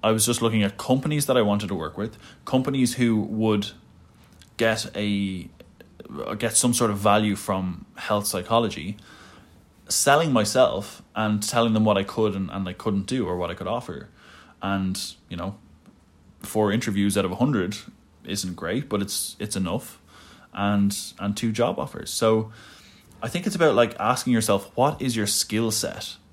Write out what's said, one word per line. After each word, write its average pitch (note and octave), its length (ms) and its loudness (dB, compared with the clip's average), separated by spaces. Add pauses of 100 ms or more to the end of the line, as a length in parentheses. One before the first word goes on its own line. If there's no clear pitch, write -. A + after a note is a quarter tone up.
I A2 100 4
was A2 120 2
just A#2 180 0
looking A2+ 200 2
at G2+ 140 0
companies C#3+ 500 0
that B2+ 100 4
I A#2+ 60 6
wanted G#2 260 2
to G2 60 -4
work D#2 240 -8
with, A2 180 -6 (280)
companies C3 500 2
who A#2 280 2
would G#2+ 480 0 (880)
get A2 360 2
a, G2+ 540 -4 (880)
get A2+ 160 -4
some A#2+ 200 2
sort A2+ 160 2
of G2+ 80 -2
value G#2 360 4
from F#2 520 -6 (100)
health G2+ 300 -2
psychology, G#2 720 -2 (920)
selling D3 440 4
myself A2 720 2 (140)
and G#2+ 260 0
telling A#2 300 2
them A2 120 4
what G#2+ 120 4
I G2 80 0
could G#2 320 -2
and, F#2+ 140 -4
and F#2+ 180 -6
I F2+ 60 -8
couldn't G2 320 -2
do B2+ 200 -2
or F2+ 100 -2
what F2 140 -4
I F2+ 40 -6
could F2 120 -8
offer. F#2 440 -8 (520)
And, F#2+ 400 -2 (280)
you - 60 -10
know, F#2 200 -8 (840)
four G#2+ 300 0
interviews G2+ 460 0
out G2 80 2
of F2+ 80 -2
a F#2+ 40 -6
hundred G#2 400 0 (480)
isn't F#2 300 -6
great, F#2 340 -4
but G#2 120 -2
it's, - 400 -6
it's G#2+ 160 -6
enough. F#2+ 440 -4 (520)
And, G2+ 440 2 (220)
and G#2 180 -4
two A2+ 160 0
job A2+ 260 2
offers. - 320 -8
So A2 420 2 (720)
I D3+ 60 -4
think F3+ 180 -4
it's G3+ 100 -2
about, D#3 180 6
like, A#2 240 4
asking B2 360 0
yourself, G#2 420 2
what C3 260 2
is B2 140 -2
your G#2 100 0
skill A2 440 0
set - 460 -6 (160)